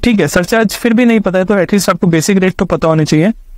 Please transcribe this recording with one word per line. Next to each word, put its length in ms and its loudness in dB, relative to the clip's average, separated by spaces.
ठीक 160 0
है। 80 0
सरचार्ज 480 -2
फिर 180 -2
भी 120 2
नहीं 140 2
पता 200 -2
है 60 0
तो 120 0
एटलीस्ट 320 0
आपको 180 0
basic 300 0
rate 180 0
तो 100 -4
पता 220 -2
होने 180 0
चाहिए 260 2